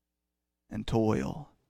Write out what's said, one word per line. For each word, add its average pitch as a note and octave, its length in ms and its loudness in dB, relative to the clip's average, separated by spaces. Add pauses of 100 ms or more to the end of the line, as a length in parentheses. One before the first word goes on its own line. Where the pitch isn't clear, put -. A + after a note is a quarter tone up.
(680)
and A2 160 -8
toil A2+ 600 0 (220)